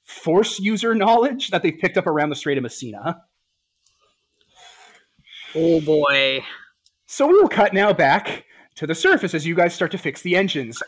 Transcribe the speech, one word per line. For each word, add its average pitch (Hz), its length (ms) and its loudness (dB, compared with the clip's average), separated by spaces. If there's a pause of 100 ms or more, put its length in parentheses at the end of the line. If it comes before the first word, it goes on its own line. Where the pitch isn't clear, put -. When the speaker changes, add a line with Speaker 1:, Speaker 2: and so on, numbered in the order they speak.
Speaker 1:
Force 196 560 -2
user 220 340 0
knowledge 233 540 2
that 175 140 -2
they 170 100 0
picked 180 240 -4
up 180 100 0
around 151 220 0
the 143 80 -6
Strait 143 220 -2
of 127 40 -2
Messina. 123 600 -10 (2250)
Speaker 2:
Oh, 165 260 2
boy. 139 640 2 (640)
Speaker 1:
So - 200 0
we 339 80 6
will 403 140 6
cut 208 240 2
now 196 200 2
back 160 520 0 (320)
to 156 100 -8
the 160 80 -4
surface 294 400 0
as 156 120 -4
you 165 80 -2
guys 175 200 2
start 175 160 -4
to 190 80 -8
fix - 240 -8
the 175 140 0
engines. 147 520 -2